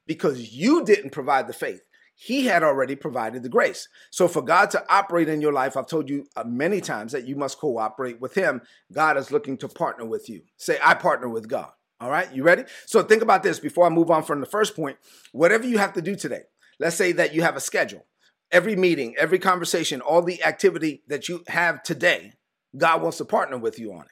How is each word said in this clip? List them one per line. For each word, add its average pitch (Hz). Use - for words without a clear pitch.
because 131
you 247
didn't 190
provide 131
the 123
faith. 107
He 262
had 175
already 135
provided 120
the 127
grace. -
So -
for 170
God 175
to -
operate 175
in 156
your 151
life, 135
I've 131
told 156
you, 143
uh, 117
many 147
times 113
that 127
you 139
must 139
cooperate 117
with 127
him. 151
God 147
is 131
looking 135
to 139
partner 120
with 110
you. 104
Say, 156
"I 170
partner 135
with 113
God." 110
All 120
right, 170
you 135
ready? 185
So 214
think 214
about 208
this 170
before 170
I 170
move 165
on 156
from 147
the 131
first 208
point. 143
Whatever 208
you 233
have 196
to 190
do 190
today, 117
let's 165
say 185
that 156
you 160
have 151
a 131
schedule. 117
Every 180
meeting, 151
every 160
conversation, 170
all 147
the 175
activity 160
that 139
you 170
have 165
today, 135
God 160
wants 160
to 151
partner 170
with 113
you 110
on 82
it. -